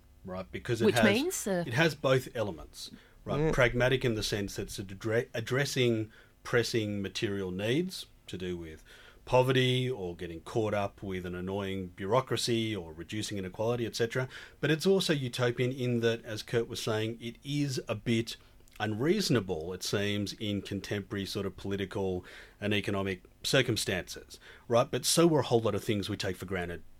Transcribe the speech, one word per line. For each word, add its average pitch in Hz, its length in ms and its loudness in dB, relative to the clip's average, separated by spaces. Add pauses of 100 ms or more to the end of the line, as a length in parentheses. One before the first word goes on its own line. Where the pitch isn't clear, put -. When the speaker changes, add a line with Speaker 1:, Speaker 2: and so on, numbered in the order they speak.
(240)
Speaker 1:
right? 92 280 -8
Because 110 280 -4
it 113 40 4
Speaker 2:
Which 107 160 6
Speaker 1:
has, 110 40 8
Speaker 2:
means, 254 440 2
uh, 175 180 0
Speaker 1:
it 117 80 -6
has 151 220 4
both 131 400 2
elements, 95 560 -8 (320)
right? - 160 -2
Speaker 3:
Yeah. 156 100 4
Speaker 1:
Pragmatic 123 540 4
in 120 100 2
the 107 80 -2
sense 101 320 -2
that 107 80 -6
it's - 160 -8
addre-, 107 560 -2
addressing 123 760 2 (340)
pressing 107 580 0
material 98 480 -2
needs 120 560 -2 (220)
to 95 100 -8
do 90 180 -4
with 80 280 -14 (400)
poverty 127 680 4
or 92 240 -6
getting 85 280 -8
caught 107 320 0
up 101 280 -2
with 92 240 -4
an 90 80 -6
annoying 95 600 -4
bureaucracy 113 800 0
or 82 160 -10
reducing 101 440 -8
inequality, 110 480 -2
et 104 120 -6
cetera. 127 320 0 (320)
But 143 100 0
it's 156 160 2
also 190 260 4
utopian 127 600 0
in 123 300 0
that, 113 220 2
as 107 200 -8
Kurt 117 240 0
was - 120 -8
saying, 110 400 0
it 117 140 -8 (100)
is 143 440 0
a 113 80 -2
bit 113 400 0 (420)
unreasonable, 107 960 0
it 92 100 -8
seems, 101 520 0
in 101 280 -2
contemporary 98 640 -4
sort 98 200 -4
of 92 100 -6
political 95 680 -2 (360)
and 104 120 0
economic 98 500 0 (200)
circumstances, - 960 0 (300)
right? 120 220 4
But 127 140 -2
so 170 220 6
were 151 140 6
a - 40 -2
whole 120 160 4
lot 107 140 2
of 98 80 -2
things 101 260 0
we 101 80 -2
take 95 200 -4
for 95 100 -10
granted 87 360 -4 (180)